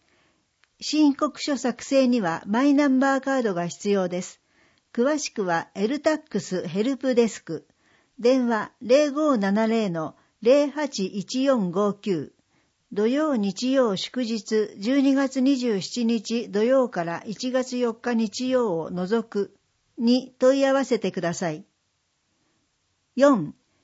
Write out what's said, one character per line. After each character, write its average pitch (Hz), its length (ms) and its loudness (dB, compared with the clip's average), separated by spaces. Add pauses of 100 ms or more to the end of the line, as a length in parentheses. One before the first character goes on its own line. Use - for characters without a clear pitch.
(800)
申 302 340 4
告 294 260 -4
書 294 160 -2
作 233 280 -4
成 269 240 2
に 247 120 2
は 165 260 -2
マ 226 180 0
イ 285 100 4
ナ 294 140 4
ン 262 100 2
バ 269 200 2
ー - 20 -12
カ 269 180 -2
ー 254 60 0
ド 202 100 0
が 170 140 -2
必 202 220 -4
要 190 180 2
で 180 140 -6
す。 - 180 -16 (520)
詳 269 260 0
し - 120 -8
く 214 140 -4
は 170 300 -2
エ 196 120 -2
ル 285 140 -2
タ 311 140 0
ッ 302 40 -4
ク 220 220 -6
ス - 260 -6
ヘ 175 160 -4
ル 262 140 -2
プ 254 180 -2
デ 233 140 4
ス - 160 -16
ク、 156 220 -10 (520)
電 247 300 2
話 214 240 -2 (100)
零 277 280 4
五 294 260 2
七 202 320 2
零 220 200 0
の 165 280 -6 (260)
零 285 260 6
八 277 380 -4
一 208 380 -4
四 240 260 2
五 196 240 0
九、 180 380 -4 (580)
土 208 160 -2
曜 285 300 0
日 208 360 -2
曜 240 240 2
祝 - 280 -6
日 214 540 -2
十 254 220 0
二 269 140 4
月 269 280 -2
二 269 160 2
十 226 240 -2
七 240 240 -4
日 226 440 -2
土 202 120 0
曜 254 260 2
か 180 160 -6
ら 170 220 -8
一 240 240 -8
月 254 260 -4
四 240 160 -2
日 233 220 -4
日 226 340 -2
曜 240 300 0
を 156 120 -8
除 185 380 -2
く - 260 -6 (440)
に 247 400 0
問 262 200 4
い 269 60 2
合 269 80 4
わ 269 140 2
せ 233 120 0
て 185 120 -4
く 185 100 -6
だ 170 140 -4
さ 170 160 -4
い。 156 160 -10 (1500)
四、 247 400 4 (300)